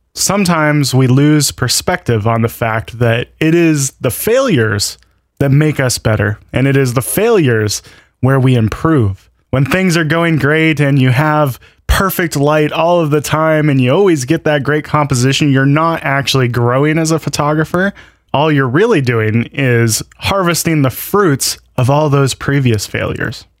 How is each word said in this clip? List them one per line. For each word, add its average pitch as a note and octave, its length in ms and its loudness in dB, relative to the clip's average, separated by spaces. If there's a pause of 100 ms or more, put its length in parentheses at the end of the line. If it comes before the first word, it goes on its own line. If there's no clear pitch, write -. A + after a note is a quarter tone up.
(120)
Sometimes D#3 800 0
we C3 140 4
lose C#3+ 460 2
perspective B2 760 -2
on A#2 160 0
the A#2 60 0
fact A2+ 500 -6
that A#2 300 -2 (100)
it D#3+ 160 0
is D#3 460 0
the B2+ 100 -4
failures E3 880 -2 (400)
that C#3 140 2
make D3 260 2
us C3 200 -2
better, G#2+ 420 -2 (120)
and B2+ 140 0
it C3+ 100 2
is C3 180 0
the C3 60 0
failures C3+ 800 0 (420)
where C3+ 180 2
we B2+ 160 4
improve. A2 720 0 (200)
When C3 160 0
things F#3 300 0
are E3+ 80 0
going E3 340 0
great D3+ 420 2
and C#3+ 180 2
you C3 120 4
have D3+ 500 0 (280)
perfect F3+ 480 -2
light D3 360 2
all E3 280 2
of D#3 100 -2
the D3+ 100 2
time D#3 480 0
and C3+ 100 2
you B2+ 140 2
always E3 320 2
get D#3+ 200 -2
that D3 180 0
great D3 200 -2
composition, C#3 680 0
you're C3+ 140 2
not D#3+ 360 0
actually C#3 460 -2
growing B2 480 0
as D#3+ 140 -2
a D#3+ 80 0
photographer. D#3 760 -2 (400)
All D3+ 180 0
you're C#3 160 2
really E3+ 360 2
doing A#2 500 0
is A#2 500 0 (140)
harvesting E3+ 640 -2
the C3+ 100 0
fruits - 680 -2 (180)
of B2 140 2
all D3+ 180 2
those C#3 240 2
previous B2+ 540 -2
failures. - 580 -6 (160)